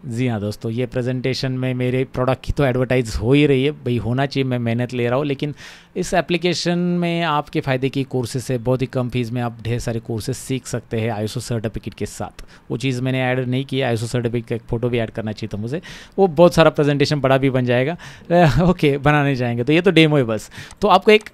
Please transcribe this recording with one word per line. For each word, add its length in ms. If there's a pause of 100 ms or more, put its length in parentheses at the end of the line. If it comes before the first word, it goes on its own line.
जी 220
हाँ 120
दोस्तों, 320
ये 140
प्रेजेंटेशन 640
में 220
मेरे 300
प्रोडक्ट 420
की 60
तो 140
एडवर्टाइज 500
हो 180
ही 120
रही 180
है, 80
भाई 260
होना 280
चाहिए, 240
मैं 100
मेहनत 340
ले 140
रहा 80
हूँ, 100
लेकिन 300 (400)
इस 180
एप्लीकेशन 680
में 420
आपके 400
फ़ायदे 280
की 140
कोर्सेज 460
है, 80
बहुत 240
ही 60
कम 220
फीस 220
में 100
आप 200
ढेर 180
सारे 200
कोर्सेज 360
सीख 320
सकते 320
हैं 100
आईएसओ 300
सर्टिफिकेट 540
के 120
साथ। 400 (260)
वो 60
चीज़ 240
मैंने 200
ऐड 180
नहीं 260
की, 160
आईएसओ 240
सर्टिफिकेट 400
का 100
एक 60
फ़ोटो 280
भी 80
ऐड 120
करना 220
चाहिए 260
था 40
मुझे, 200 (380)
वो 80
बहुत 260
सारा 160
प्रेजेंटेशन 520
बड़ा 160
भी 120
बन 160
जाएगा। 320 (160)
<laughs> 180
अ, 300
ओके, 360
बनाने 380
जाएंगे, 280
तो 100
ये 80
तो 100
डेमो 260
है 60
बस। 280 (300)
तो 60
आपको 240
एक 220